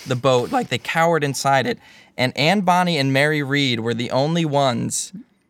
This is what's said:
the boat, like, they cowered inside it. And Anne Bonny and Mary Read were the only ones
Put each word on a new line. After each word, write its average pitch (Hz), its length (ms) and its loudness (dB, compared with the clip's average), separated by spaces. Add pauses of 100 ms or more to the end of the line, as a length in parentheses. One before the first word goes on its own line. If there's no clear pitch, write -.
the 131 80 -2
boat, 123 380 2
like, 247 160 -2
they 127 100 -2
cowered 165 440 0
inside 135 440 0
it. - 120 -4 (380)
And 127 200 0
Anne 180 240 2
Bonny 180 360 2
and 135 140 0
Mary 147 320 2
Read 131 380 0
were 117 120 -2
the 117 160 -6
only 160 360 0
ones 135 680 -2 (380)